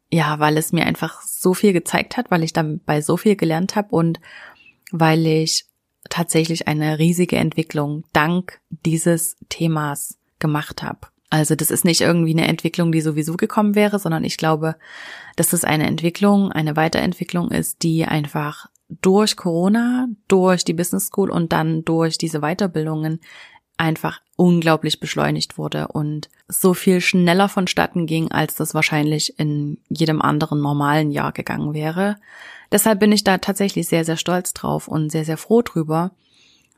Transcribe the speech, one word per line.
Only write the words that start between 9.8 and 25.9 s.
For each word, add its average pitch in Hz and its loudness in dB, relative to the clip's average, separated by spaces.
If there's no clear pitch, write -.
gemacht 147 -2
habe. - -10
Also 156 2
das 156 -2
ist - -2
nicht 170 4
irgendwie 165 2
eine 156 2
Entwicklung, 165 0
die 160 2
sowieso 156 -2
gekommen 208 0
wäre, 208 2
sondern 165 -2
ich - -4
glaube, 160 0
dass - 2
es 170 0
eine 151 2
Entwicklung, 190 2
eine 156 -2
Weiterentwicklung 170 -2
ist, - -4
die 160 2
einfach 151 -4
durch 196 2
Corona, 226 0
durch 185 4
die 180 -2
Business 180 -2
School - -2
und 170 0
dann 160 0
durch 165 0
diese 160 -4
Weiterbildungen 156 -2
einfach 160 -4
unglaublich 165 2
beschleunigt 151 -4
wurde 151 -6
und 151 -6